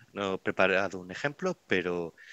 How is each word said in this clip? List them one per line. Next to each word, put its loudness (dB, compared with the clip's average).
no -2
he -4
preparado 2
un -12
ejemplo, -4
pero 0